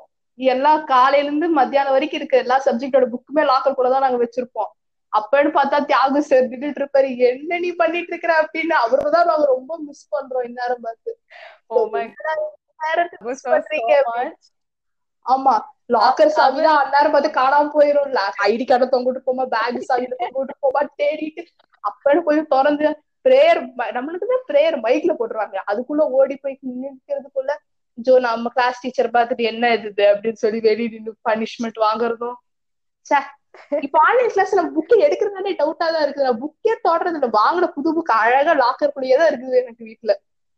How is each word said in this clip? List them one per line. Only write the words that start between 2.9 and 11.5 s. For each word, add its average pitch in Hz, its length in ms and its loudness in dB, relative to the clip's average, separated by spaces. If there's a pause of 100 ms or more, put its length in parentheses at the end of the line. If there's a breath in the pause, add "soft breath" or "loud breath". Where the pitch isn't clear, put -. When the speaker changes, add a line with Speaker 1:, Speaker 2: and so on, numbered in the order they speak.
Speaker 1:
புக்குமே 247 340 -6
லாக்கர் 269 340 2
குள்ள 254 160 0
தான் 262 100 2
நாங்க 254 240 0
வச்சிருப்போம். 233 460 -6 (480)
அப்பன்னு 285 320 2
பார்த்தா 285 340 0
தியாகு 269 340 0
சார் 262 300 2
நின்னுட்டு 269 380 -6
இருப்பாரு, 269 300 0
"என்ன 269 420 0
நீ 349 140 -4
பண்ணிட்டு 339 360 -2
இருக்கிற?" 339 340 0
அப்படின்னு. 320 320 -4 (120)
அவருதான் 277 380 2
நாங்க 311 200 2
ரொம்ப 269 340 -2
மிஸ் 294 360 -12
பண்றோம் 254 300 -6
இந்நேரம் 247 360 -8
பார்த்து. 226 400 -12 (460 loud breath)